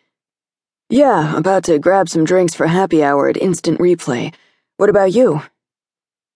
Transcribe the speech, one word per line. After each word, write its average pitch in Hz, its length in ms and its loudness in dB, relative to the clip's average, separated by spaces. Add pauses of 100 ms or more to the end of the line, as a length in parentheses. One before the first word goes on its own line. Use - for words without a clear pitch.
(920)
"Yeah, 220 460 2
about 185 300 0
to 160 120 2
grab 180 300 0
some 160 160 -2
drinks 175 320 0
for 151 100 -2
happy 170 380 0
hour 139 240 0
at 131 80 -2
Instant 170 420 -4
Replay. 156 560 -2 (440)
What 202 120 2
about 196 220 2
you?" 190 300 2 (920)